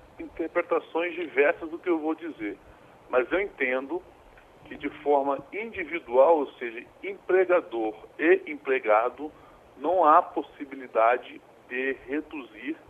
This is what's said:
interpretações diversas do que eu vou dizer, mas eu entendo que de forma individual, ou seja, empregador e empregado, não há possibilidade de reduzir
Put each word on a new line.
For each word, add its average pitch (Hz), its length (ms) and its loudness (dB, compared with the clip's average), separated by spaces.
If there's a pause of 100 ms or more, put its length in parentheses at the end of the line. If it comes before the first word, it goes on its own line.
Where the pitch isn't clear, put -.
(200)
interpretações 165 960 -4
diversas 151 560 0
do 165 80 -10
que - 100 -12
eu 165 120 2
vou 156 160 -4
dizer, 117 420 -10 (540)
mas 123 200 0
eu 175 80 0
entendo 139 600 -4 (640)
que - 120 -16
de 147 140 -8 (140)
forma 139 340 2 (160)
individual, 165 880 2
ou 131 140 -4
seja, 117 300 -10 (200)
empregador 175 920 0 (240)
e 180 300 4
empregado, 127 840 0 (460)
não 170 260 0
há 156 160 8
possibilidade 127 1200 -2 (300)
de 131 260 -4 (120)
reduzir 131 680 -10 (140)